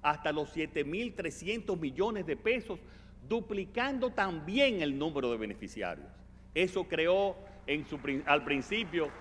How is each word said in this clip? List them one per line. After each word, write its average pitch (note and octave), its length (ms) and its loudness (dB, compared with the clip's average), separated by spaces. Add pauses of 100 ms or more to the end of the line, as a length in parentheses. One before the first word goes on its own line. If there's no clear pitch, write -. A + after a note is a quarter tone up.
hasta D3+ 320 2
los D3+ 160 -2
siete D#3 340 -2
mil G3 320 -4
trescientos F#3 640 -4
millones E3+ 460 0
de D3+ 100 -2
pesos, A3 460 -2 (480)
duplicando A#3 800 0
también G3 720 4
el C#3 180 2
número C#3+ 320 2
de A#2 60 2
beneficiarios. F#2+ 720 -4 (440)
Eso F#3 300 2
creó F3+ 540 4 (280)
en C#3+ 220 0
su D3+ 120 -6
prin-, C#3 260 -2
al D3 180 6
principio D#3 640 0 (140)